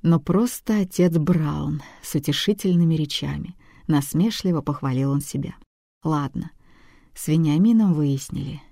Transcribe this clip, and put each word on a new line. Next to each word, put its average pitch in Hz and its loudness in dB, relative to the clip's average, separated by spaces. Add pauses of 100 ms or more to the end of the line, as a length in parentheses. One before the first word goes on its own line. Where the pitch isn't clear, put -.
"Но 165 4
просто 214 0
отец 180 2
Браун 151 0 (180)
с - -14
утешительными 170 0
речами", 151 -6 (300)
насмешливо 160 0
похвалил 135 -2
он 139 0
себя. - -8 (460)
"Ладно, 160 -4 (640)
с - -10
Вениамином 170 4
выяснили. 143 -4